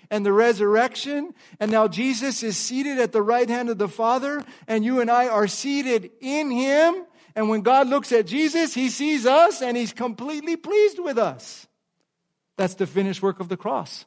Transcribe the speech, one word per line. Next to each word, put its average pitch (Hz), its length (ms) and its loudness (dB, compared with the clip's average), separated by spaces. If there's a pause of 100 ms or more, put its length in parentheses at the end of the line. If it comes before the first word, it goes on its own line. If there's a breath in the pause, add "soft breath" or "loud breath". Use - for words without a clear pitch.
and 208 160 -2
the 202 80 4
resurrection. 240 1000 2 (240 loud breath)
And 214 140 -2
now 220 160 4
Jesus 240 560 -4
is 214 140 -4
seated 269 420 -4
at 233 140 0
the 220 80 2
right 240 260 2
hand 240 220 -4
of 220 80 -6
the 202 100 -2
Father, 254 560 -2 (240 loud breath)
and 220 160 0
you 254 160 0
and 233 100 0
I 247 200 4
are 214 180 2
seated 254 720 -2
in 285 320 -2
him. 302 540 2 (280 soft breath)
And 220 140 -2
when 220 140 0
God 254 260 4
looks 277 240 0
at 220 160 2
Jesus, 302 460 -2
he 254 160 0
sees 285 360 -2
us 320 360 6
and 247 160 -2
he's 226 160 -4
completely 294 640 -6
pleased 392 420 2
with 294 180 -4
us. 156 480 -6 (920)
That's 190 180 -2
the 185 120 -2
finished 190 340 -4
work 190 180 -2
of 180 80 -10
the 180 80 -6
cross. 190 520 -6